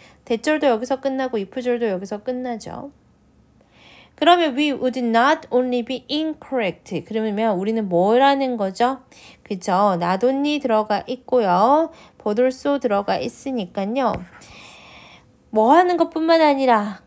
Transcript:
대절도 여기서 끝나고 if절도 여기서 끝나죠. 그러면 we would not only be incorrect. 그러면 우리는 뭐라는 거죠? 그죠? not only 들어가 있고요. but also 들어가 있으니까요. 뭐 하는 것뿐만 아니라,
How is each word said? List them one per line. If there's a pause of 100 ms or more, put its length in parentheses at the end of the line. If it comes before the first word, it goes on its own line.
(240)
대절도
여기서
끝나고
if절도
여기서
끝나죠. (1200)
그러면
we
would
not
only
be
incorrect.
그러면
우리는
뭐라는
거죠? (420)
그죠?
not
only
들어가
있고요. (320)
but
also
들어가
있으니까요. (1400)
뭐
하는
것뿐만
아니라,